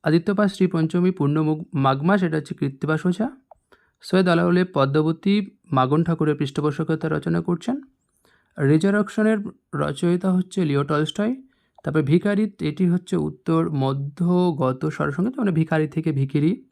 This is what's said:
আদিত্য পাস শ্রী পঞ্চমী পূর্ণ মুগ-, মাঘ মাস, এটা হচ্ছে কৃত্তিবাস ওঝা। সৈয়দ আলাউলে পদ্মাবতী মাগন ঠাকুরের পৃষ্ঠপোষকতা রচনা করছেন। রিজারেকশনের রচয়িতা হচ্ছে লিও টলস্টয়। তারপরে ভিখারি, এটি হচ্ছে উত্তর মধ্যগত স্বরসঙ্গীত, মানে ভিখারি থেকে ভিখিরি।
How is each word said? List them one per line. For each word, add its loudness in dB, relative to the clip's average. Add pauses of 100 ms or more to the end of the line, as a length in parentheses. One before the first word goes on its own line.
আদিত্য 2
পাস 0
শ্রী 2
পঞ্চমী 0
পূর্ণ 0
মুগ-, -2
মাঘ 0
মাস, 2
এটা -2
হচ্ছে -8
কৃত্তিবাস -4
ওঝা। -2 (720)
সৈয়দ 0
আলাউলে 2
পদ্মাবতী 0 (260)
মাগন 2
ঠাকুরের 0
পৃষ্ঠপোষকতা -2
রচনা -2
করছেন। -4 (760)
রিজারেকশনের 2 (380)
রচয়িতা 0
হচ্ছে 0
লিও 0
টলস্টয়। -2 (480)
তারপরে 0
ভিখারি, 2
এটি -2
হচ্ছে 0
উত্তর 0
মধ্যগত 0
স্বরসঙ্গীত, -2
মানে 0
ভিখারি 0
থেকে -4
ভিখিরি। 0